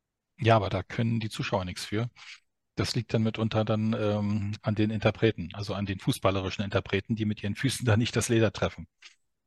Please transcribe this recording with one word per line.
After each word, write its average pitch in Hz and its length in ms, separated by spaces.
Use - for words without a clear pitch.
Ja, 113 160
aber 95 140
da 92 140
können 117 360
die 107 100
Zuschauer - 340
nichts 90 220
für. 113 240
Das - 200
liegt - 180
dann 113 80
mitunter 110 420
dann, 110 340
ähm, 104 640
an 107 120
den 107 140
Interpreten, 107 640
also 101 220
an 101 100
den 98 140
fußballerischen 98 680
Interpreten, 98 500
die 107 100
mit 107 180
ihren 101 120
Füßen - 300
da 104 120
nicht 117 180
das 117 140
Leder 110 220
treffen. - 360